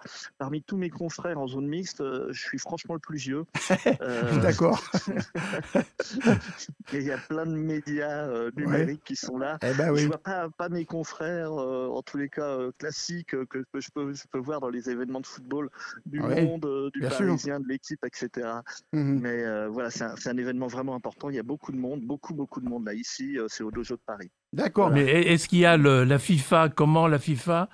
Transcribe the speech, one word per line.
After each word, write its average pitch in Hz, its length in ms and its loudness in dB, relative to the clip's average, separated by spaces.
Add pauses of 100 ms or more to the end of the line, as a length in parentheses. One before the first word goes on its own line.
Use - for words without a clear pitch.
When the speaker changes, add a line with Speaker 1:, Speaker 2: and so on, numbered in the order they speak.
(380)
Speaker 1:
parmi 143 240 -4
tous 202 160 -4
mes 180 140 -2
confrères 165 480 -6
en 135 80 -4
zone 135 200 -4
mixte, 165 340 -6
euh, 135 280 -4
je 131 100 -8
suis - 200 -6
franchement - 340 -8
le 156 60 -6
plus 156 180 -8
vieux. 135 280 -4 (100)
Speaker 2:
<laughs> - 460 2
Speaker 1:
Euh, 120 400 2
Speaker 2:
D'accord. 165 420 4 (240)
Speaker 1:
<laughs> 180 680 -4 (1200)
et 139 40 -2
il 139 60 -2
y 143 80 -2
a 127 60 -2
plein 156 280 -4
de 160 100 -2
médias, 151 720 -2
euh, 120 280 -2
Speaker 2:
Ouais. 147 100 -2
Speaker 1:
numériques 151 380 2
qui 139 120 -8
sont 127 220 -6
là. 143 260 -4
Speaker 2:
Eh 127 100 2
ben 151 140 2
Speaker 1:
Je 156 40 4
Speaker 2:
oui. 147 140 4
Speaker 1:
vois 151 120 0
pas, 180 320 -4
pas 175 200 -6
mes 170 160 -2
confrères, 160 680 -4
euh, 131 360 -2
en 123 120 -4
tous - 160 -8
les 143 120 -2
cas, 156 120 -6 (160)
euh, 127 200 -2
classiques, 165 560 -8
euh, 131 120 -2
que, 131 140 -8 (120)
que 139 80 -6
je - 140 -10
peux, 143 200 -4
je 135 180 -12
peux 131 80 -4
voir 143 200 -4
dans 127 100 -4
les 123 200 -4
événements 127 320 -4
de - 40 -16
football 135 440 -8 (360)
du 139 160 -6
Speaker 2:
Ouais, 135 220 4
Speaker 1:
monde, 160 220 0
euh, 139 280 -2
du 139 80 -6
Speaker 2:
bien 127 80 0
sûr. 185 180 2
Speaker 1:
Parisien, 143 320 0
de 131 80 -6
l'équipe, 135 360 -6
et 123 100 -6
cetera. 120 500 -6 (300)
Speaker 2:
Mhm. 139 280 2
Speaker 1:
Mais, 120 220 -2
euh, 107 260 -2
voilà, 117 200 -4
c'est 117 140 -6
un, 113 120 -6
c'est - 140 -6
un 123 80 -2
événement 127 300 -2
vraiment 127 280 -4
important. 123 340 -8
Il 139 60 -6
y 120 40 -2
a 110 40 -4
beaucoup 143 280 -8
de 131 60 -6
monde, 127 240 -4
beaucoup, 143 320 -8
beaucoup 139 280 -6
de 127 60 -6
monde 120 180 -4
là. 104 80 -4
Ici, 135 440 -6
euh, 110 100 -2
c'est - 160 -8
au 107 80 -4
Dojo 120 240 -6
de - 100 -12
Paris. 95 240 -10 (240)
Speaker 2:
D'accord. 175 360 4
Speaker 1:
Voilà. 143 160 6
Speaker 3:
Mais 156 220 6
est-ce 170 200 4
qu'il 175 120 6
y 175 60 10
a 170 120 10
le, 135 260 8
la 135 160 6
fifa, 160 500 6
comment 156 380 6
la 147 120 4
fifa 165 540 0